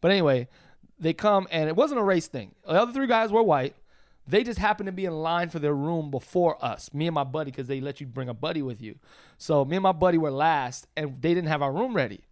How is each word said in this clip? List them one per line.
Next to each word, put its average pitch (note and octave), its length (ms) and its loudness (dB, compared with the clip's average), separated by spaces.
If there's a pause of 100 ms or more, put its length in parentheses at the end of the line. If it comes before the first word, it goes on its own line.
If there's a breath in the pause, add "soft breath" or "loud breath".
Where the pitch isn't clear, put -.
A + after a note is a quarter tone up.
But F3 120 4
anyway, C#3 360 2 (520 soft breath)
they D#3+ 120 0
come, G3+ 400 2
and D3+ 160 0
it E3 80 -2
wasn't C#4 240 2
a G#3+ 40 0
race F#3 240 2
thing. G#2 260 -12 (120)
The - 60 -2
other A#3 200 4
three C4+ 140 -2
guys A3+ 240 2
were A3 120 4
white. C#3+ 340 2 (500)
They F#3+ 180 4
just A3+ 140 -6
happened G#3 300 0
to F#3+ 40 -8
be F#3+ 140 -6
in F3 60 -2 (100)
line E3+ 260 -2
for E3 120 -8
their D3 120 0
room D3+ 380 -2
before D#3 520 0
us, A2+ 300 -6
me D3+ 140 -2
and E3+ 80 -2
my D3 100 0
buddy, C#3+ 280 -6
'cause B2+ 160 -10
they C3+ 120 -4
let C#3 200 -8
you C#3+ 60 -12
bring B2+ 220 -8
a A#2+ 60 -6
buddy D3+ 280 -4
with B2 200 -8
you. G#2+ 140 -14 (420 soft breath)
So D3 260 2
me D3 120 -2
and F#3+ 60 0
my F#3+ 100 4
buddy F3 260 4
were D#3 140 0
last, C#3 540 0 (100)
and D3+ 260 -4
they E3 120 4
didn't E3+ 140 -2
have D3+ 140 0
our C#3 100 0
room A3+ 220 -2
ready. A#2+ 260 -2 (120)